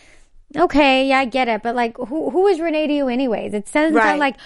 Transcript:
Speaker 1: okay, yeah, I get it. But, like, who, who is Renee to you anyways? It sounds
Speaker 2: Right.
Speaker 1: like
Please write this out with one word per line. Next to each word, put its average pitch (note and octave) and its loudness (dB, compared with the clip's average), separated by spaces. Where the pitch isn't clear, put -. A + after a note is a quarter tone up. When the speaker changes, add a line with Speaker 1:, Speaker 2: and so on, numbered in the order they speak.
Speaker 1:
okay, C#4 2
yeah, C4+ 2
I C4+ 0
get B3+ -2
it. G#3+ -2
But, A#3 -4
like, A#3 -4
who, B3 -6
who F4+ 2
is F4+ 2
Renee D#4 -2
to D4 0
you C#4+ 0
anyways? A#3+ -2
It G#3 -6
sounds D#4 2
Speaker 2:
Right. A3+ 2
Speaker 1:
like C#4 -2